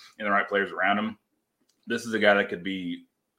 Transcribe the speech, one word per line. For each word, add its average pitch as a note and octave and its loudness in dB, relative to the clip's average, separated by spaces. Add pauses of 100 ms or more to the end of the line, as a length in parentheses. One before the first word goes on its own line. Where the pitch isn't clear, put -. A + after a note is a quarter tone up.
(180)
and A2 -8
the G2+ 0
right G2 2
players G2 0
around F#2 0
him, A2 -6 (720)
this A2+ -4
is A2 -2
a G#2+ 0
guy G#2 6
that G2+ 2
could F2+ -8
be, F2 -6 (340)